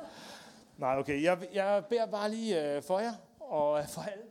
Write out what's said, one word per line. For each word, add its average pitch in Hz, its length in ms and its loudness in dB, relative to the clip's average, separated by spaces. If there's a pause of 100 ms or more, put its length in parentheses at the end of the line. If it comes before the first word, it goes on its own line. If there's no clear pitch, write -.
(760)
Nej, 135 200 2
okay. 143 260 0
Jeg, 180 300 4
jeg 196 360 2
beder 233 160 2
bare 208 240 -2
lige, 190 460 0
øh, 143 80 -2
for 185 160 2
jer, 226 140 -2 (260)
og 151 500 2
for 165 120 -8
alle, 202 300 -8